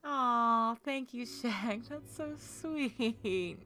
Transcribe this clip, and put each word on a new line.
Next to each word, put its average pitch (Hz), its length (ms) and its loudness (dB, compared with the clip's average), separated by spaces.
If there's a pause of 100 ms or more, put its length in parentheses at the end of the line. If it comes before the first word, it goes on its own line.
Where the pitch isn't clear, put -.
Aw, 233 800 4
thank 269 300 -4
you, 240 120 -4
Shaq. 214 640 -2
<laughs> - 20 -18
That's 294 260 -10
so 302 220 -4
sweet. 226 1300 -2